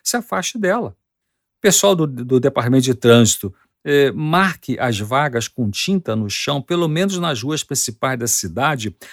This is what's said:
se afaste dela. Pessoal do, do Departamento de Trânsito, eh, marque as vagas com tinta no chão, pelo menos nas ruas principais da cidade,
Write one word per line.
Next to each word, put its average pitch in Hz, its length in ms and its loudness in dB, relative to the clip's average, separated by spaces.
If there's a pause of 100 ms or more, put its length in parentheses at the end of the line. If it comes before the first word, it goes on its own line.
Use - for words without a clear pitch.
se - 140 -4
afaste 202 420 -4
dela. 190 380 -2 (640)
Pessoal 196 340 4
do, 160 140 0
do 127 320 0
Departamento 127 460 2
de 127 100 2
Trânsito, 117 580 4 (320)
eh, 143 280 2
marque 160 680 -2
as 120 180 -2
vagas 117 520 -2
com 113 200 -4
tinta 175 460 -2
no 107 140 -4
chão, 143 320 -4
pelo 175 260 -2
menos 180 300 -2
nas 151 260 -4
ruas 147 220 -4
principais 131 520 -4
da 120 100 -4
cidade, 110 680 -4 (180)